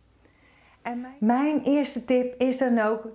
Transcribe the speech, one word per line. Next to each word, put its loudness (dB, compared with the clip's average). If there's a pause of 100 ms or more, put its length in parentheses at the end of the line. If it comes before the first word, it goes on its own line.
(800)
En -8
mijn... -16
mijn 2
eerste 0
tip 0
is 0
dan 2
ook: 0